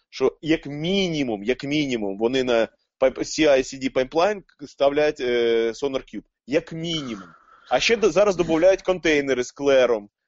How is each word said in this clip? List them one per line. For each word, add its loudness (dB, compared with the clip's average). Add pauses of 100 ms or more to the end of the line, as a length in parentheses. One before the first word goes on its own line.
(100)
Що -2
як -2
мінімум, -4
як -4
мінімум, -2
вони 0
на 2 (320)
пайп-, 2
C 0
I 6
C -4
D -4
пайплайн 0 (240)
ставлять, 0
е, 0
SonarQube. -8 (240)
Як -2
мінімум. -8 (420)
А 2
ще 2
до-, 2
зараз 2
додають 2
контейнери 0
з -12
клером. 2 (200)